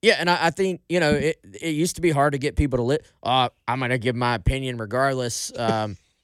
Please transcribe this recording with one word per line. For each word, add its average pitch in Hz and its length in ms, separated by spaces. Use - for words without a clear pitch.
Yeah, 202 160
and 156 140
I, 165 160
I - 20
think, 190 400
you 175 100
know, 151 120
it, 147 320
it 151 320
used 165 220
to 165 40
be 170 80
hard 143 240
to 139 60
get 139 160
people 135 220
to 120 60
li-, 131 160
"Uh, 123 280
I'm 123 120
gonna 127 200
give 117 160
my 123 180
opinion 131 440
regardless." 123 800
Um, 110 400